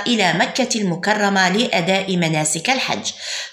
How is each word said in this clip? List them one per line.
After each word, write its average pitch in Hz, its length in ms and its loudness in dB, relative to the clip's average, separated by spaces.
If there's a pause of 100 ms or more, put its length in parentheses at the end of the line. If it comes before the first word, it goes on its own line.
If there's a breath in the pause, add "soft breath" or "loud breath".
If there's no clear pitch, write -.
إلى 208 260 2
مكة 233 480 0
المكرمة 196 680 2
لأداء 190 680 0
مناسك 160 540 0
الحج، - 400 -2 (420 loud breath)